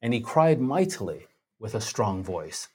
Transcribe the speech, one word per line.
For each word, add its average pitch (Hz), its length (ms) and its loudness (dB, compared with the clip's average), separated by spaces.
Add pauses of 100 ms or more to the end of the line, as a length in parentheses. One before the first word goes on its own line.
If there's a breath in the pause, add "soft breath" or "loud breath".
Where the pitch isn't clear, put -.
"And 117 120 0
he 117 80 0
cried 156 400 4
mightily 127 680 -2 (320)
with 110 160 -6
a 107 60 -4
strong 95 420 -2
voice, 87 520 -8